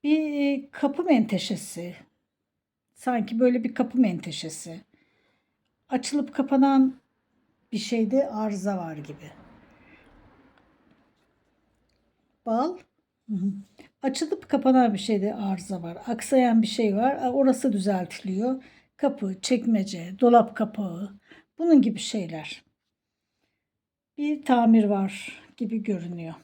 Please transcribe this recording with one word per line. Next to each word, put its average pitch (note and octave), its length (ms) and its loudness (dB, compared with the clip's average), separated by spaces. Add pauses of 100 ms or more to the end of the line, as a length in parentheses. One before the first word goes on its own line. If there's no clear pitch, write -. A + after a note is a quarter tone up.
Bir, D4+ 140 4
e, C#4+ 520 -2
kapı C#4+ 340 -2
menteşesi. G3+ 880 0 (1000)
Sanki A3+ 460 -2
böyle B3 240 4
bir A3 100 -4
kapı B3 240 -2
menteşesi. E3 800 -2 (1080)
Açılıp C#4 460 -2
kapanan C4+ 600 4 (760)
bir G#3+ 60 -4
şeyde A#3+ 500 0
arıza G3+ 500 -4
var D#3+ 180 -10
gibi. D3+ 340 -16 (3250)
Bal. C4+ 320 -2 (520)
Hı G#3 60 -4
hı. F#3+ 160 -2 (500)
Açılıp D4+ 460 -4
kapanan B3+ 460 4
bir G3 40 -4
şeyde G#3 360 -2
arıza G3 480 -6
var. E3+ 240 -12
Aksayan A#3 560 4
bir - 40 2
şey G#3 300 0
var. B3+ 200 2
A, B3+ 160 -2
orası C4 400 2
düzeltiliyor. G3 880 -2 (340)
Kapı, G3+ 460 -4
çekmece, G3 760 -2
dolap A#3+ 360 6
kapağı. G3+ 600 -6 (400)
Bunun D#4+ 240 6
gibi G#3+ 160 0
şeyler. D#3+ 680 -8 (1500)
Bir D4 260 -4
tamir A3+ 400 6
var G3 580 -4 (140)
gibi A3+ 260 -6
görünüyor. E3+ 600 -8